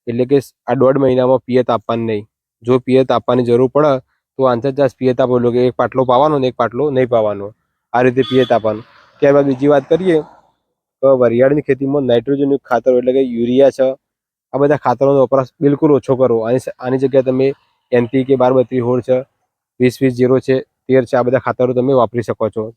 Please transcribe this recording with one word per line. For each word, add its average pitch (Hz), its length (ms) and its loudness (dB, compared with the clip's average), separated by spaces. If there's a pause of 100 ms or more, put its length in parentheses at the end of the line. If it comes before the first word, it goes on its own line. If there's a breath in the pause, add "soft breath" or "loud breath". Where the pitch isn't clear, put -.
એટલે 120 180 -4
કે 139 120 0 (300)
આ 120 80 -2
દોઢ 131 220 2
મહિનામાં 127 480 0
પિયત 123 240 -2
આપવાની 117 360 -4
નહીં. 107 200 -6 (380)
જો 120 160 0
પિયત 131 320 0
આપવાની 123 340 0
જરૂર 120 240 2
પડે, 147 200 2 (500)
તો 135 100 0
આંતરજાત 131 480 -2
પિયત 127 220 -2
આપો, 123 180 0
એટલે 120 140 0
કે 123 160 0
એક 120 80 -4
પાટલો 123 300 -2
પાવાનો 139 340 2
ને 127 80 -2
એક 123 80 -6
પાટલો 120 340 -4
નહીં 127 200 0
પાવાનો, 104 380 -2 (460)
આ 123 80 2
રીતે 127 280 2
પિયત 127 260 2
આપવાનું. 107 300 -4 (360)
ત્યારબાદ 143 240 4
બીજી 135 280 0
વાત 139 160 0
કરીએ 165 280 0 (840)
તો 135 60 2 (100)
વરિયાળીની 127 500 2
ખેતીમાં 139 420 -2
નાઇટ્રોજનયુક્ત 139 560 -2
ખાતરો, 123 320 0
એટલે 123 160 0
કે 135 80 2
યુરિયા 123 560 2
છે, 131 100 0 (680)
આ 131 40 -4
બધા 143 280 0
ખાતરોનો 139 400 2
વપરાશ 131 340 -2
બિલકુલ 147 320 0
ઓછો 135 240 0
કરો. 120 220 0 (100)
આની 127 180 -2
સ-, - 140 -12
આની 127 180 -4
જગ્યાએ 131 320 0
તમે 131 180 0 (440)
એન 120 160 2
પી 131 160 -2
કે 135 120 0
બાર 127 180 2
બત્રીસ 127 300 0
સોળ 123 180 -2
છે, 127 160 -2 (600)
વીસ 123 220 0
વીસ 131 120 0
ઝીરો 123 260 2
છે, 131 160 -2 (320)
તેર 131 180 2
છે, - 120 -6
આ 120 60 0
બધા 123 220 -2
ખાતરો 123 280 -2
તમે 123 200 0
વાપરી 120 360 -2
શકો 110 200 -4
છો. 110 140 -8 (140)